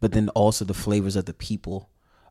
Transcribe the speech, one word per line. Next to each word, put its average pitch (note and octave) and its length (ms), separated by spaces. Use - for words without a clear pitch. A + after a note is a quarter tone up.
but G#2+ 120
then G#2+ 180
also G#2+ 340
the F#2+ 100
flavors G2+ 420
of F#2 100
the E2 80
people. F#2+ 560